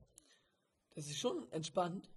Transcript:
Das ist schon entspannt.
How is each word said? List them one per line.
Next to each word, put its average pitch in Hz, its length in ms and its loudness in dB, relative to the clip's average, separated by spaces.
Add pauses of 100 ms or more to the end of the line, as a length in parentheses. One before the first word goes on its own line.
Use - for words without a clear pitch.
(960)
Das 151 120 -6
ist 147 120 -4
schon 262 340 0
entspannt. 175 640 0